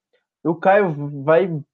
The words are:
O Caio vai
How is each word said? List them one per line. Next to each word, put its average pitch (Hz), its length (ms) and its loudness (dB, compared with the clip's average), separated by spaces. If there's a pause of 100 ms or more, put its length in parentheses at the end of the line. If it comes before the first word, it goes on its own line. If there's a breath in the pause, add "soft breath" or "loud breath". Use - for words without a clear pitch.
(420)
O 160 120 -2
Caio 156 680 0
vai 160 400 0 (120)